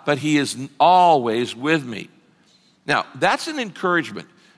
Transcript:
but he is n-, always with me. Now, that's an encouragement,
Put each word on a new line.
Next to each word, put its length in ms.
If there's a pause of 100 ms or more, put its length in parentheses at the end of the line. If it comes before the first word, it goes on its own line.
but 140
he 180
is 180
n-, 140 (100)
always 720
with 300
me. 240 (800)
Now, 200 (100)
that's 340
an 100
encouragement, 720 (280)